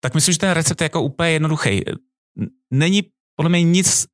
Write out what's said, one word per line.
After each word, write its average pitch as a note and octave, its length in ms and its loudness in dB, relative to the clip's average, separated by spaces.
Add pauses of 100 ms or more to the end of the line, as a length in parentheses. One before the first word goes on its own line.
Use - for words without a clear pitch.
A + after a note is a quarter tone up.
tak C3 120 -6
myslím, D#3+ 180 0
že D#3+ 60 -2
ten G3 120 0
recept E3 300 0
je E3+ 40 0
jako D#3 180 -2
úplně D#3 280 -2
jednoduchý. D#3 580 0
N-, - 580 -10 (260)
není F3 300 2 (340)
podle D#3 140 0
mě F3 120 2
nic F3 520 2